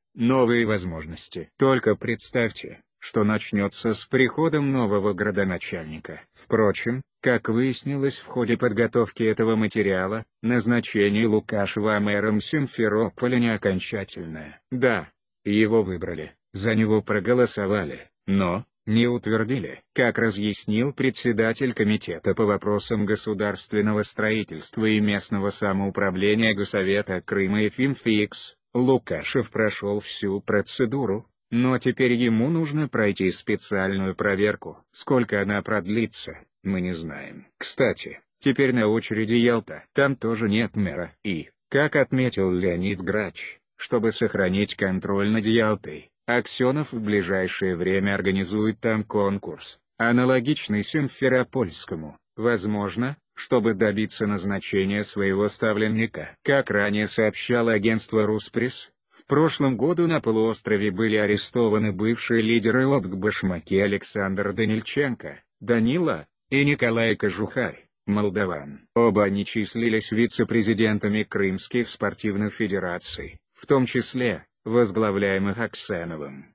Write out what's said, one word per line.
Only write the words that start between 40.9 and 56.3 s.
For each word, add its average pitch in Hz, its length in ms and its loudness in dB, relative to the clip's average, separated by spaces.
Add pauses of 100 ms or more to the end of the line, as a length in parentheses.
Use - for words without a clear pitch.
И, 85 260 -4 (200)
как 143 260 2
отметил 127 540 2
Леонид 90 500 -2
Грач, 95 580 -6 (180)
чтобы 113 360 0
сохранить 98 640 0
контроль 98 560 0
над 107 160 0
Ялтой, 107 640 0 (160)
Аксёнов 127 640 0
в 120 80 -6
ближайшее 95 760 0
время 95 400 0
организует 98 680 0
там 110 220 0
конкурс, 98 760 -4 (180)
аналогичный 127 840 2
Симферопольскому, 123 1400 -2 (180)
возможно, 107 800 -2 (180)
чтобы 117 380 2
добиться 104 540 0
назначения 101 800 -2
своего 98 440 0
ставленника. 110 960 -2